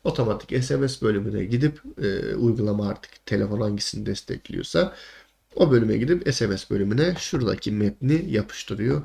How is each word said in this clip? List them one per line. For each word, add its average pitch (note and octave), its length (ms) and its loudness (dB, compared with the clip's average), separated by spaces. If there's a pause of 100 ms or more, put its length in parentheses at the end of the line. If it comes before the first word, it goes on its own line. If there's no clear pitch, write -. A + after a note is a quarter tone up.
otomatik A#2 600 -2
S C#3+ 120 0
M C3+ 120 0
S C3 180 -4
bölümüne G#2 380 0
gidip, B2 360 0 (220)
e, G2+ 320 -2
uygulama G#2 540 2
artık - 380 -10
telefon G#2 340 0
hangisini G#2 460 -4
destekliyorsa - 880 -4 (640)
o E3+ 140 6
bölüme A2+ 260 6
gidip D3+ 380 0
S A2+ 120 0
M G2 120 0
S - 160 -4
bölümüne A2+ 440 2
şuradaki A2 540 -2
metni C3 580 0
yapıştırıyor G#2+ 760 -2